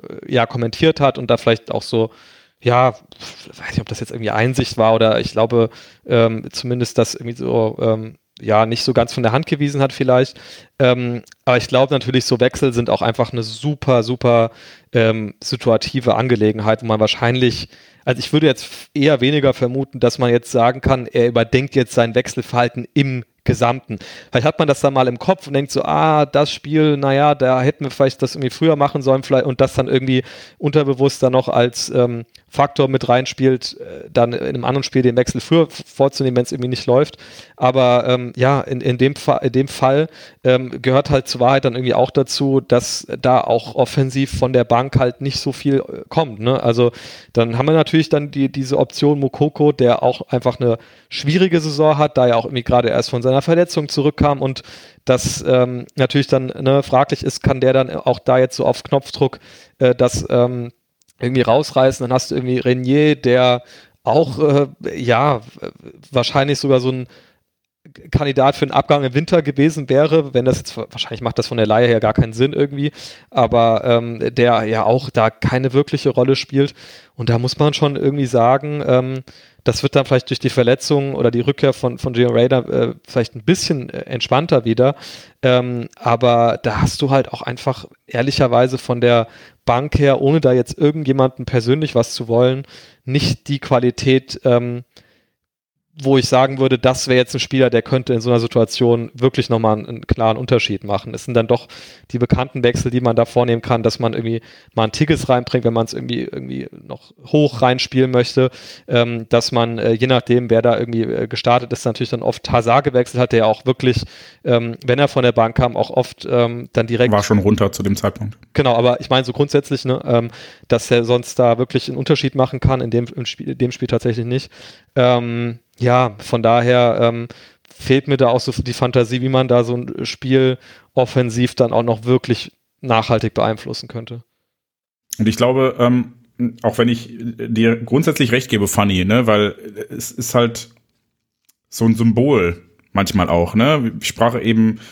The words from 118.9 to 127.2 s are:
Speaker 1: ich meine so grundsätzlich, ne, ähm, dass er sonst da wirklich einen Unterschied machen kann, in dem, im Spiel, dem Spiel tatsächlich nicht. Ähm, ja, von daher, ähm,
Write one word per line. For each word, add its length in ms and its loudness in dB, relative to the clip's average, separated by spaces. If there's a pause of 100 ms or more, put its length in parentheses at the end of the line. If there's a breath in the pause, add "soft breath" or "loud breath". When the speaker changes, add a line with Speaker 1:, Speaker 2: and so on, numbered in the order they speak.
Speaker 1:
ich 100 -14
meine 140 2
so 80 -8
grundsätzlich, 540 -2
ne, 180 -2
ähm, 240 0 (400 loud breath)
dass 240 0
er 140 4
sonst 340 -2
da 180 4
wirklich 300 -2
einen 100 -8
Unterschied 380 -2
machen 240 -2
kann, 220 0
in 100 -6
dem, 140 0 (100)
im 100 -8
Spiel, 300 -10
dem 160 -2
Spiel 160 -8
tatsächlich 380 -2
nicht. 260 -6 (460 loud breath)
Ähm, 640 0 (180)
ja, 420 2
von 220 -4
daher, 600 4
ähm, 260 0 (420 loud breath)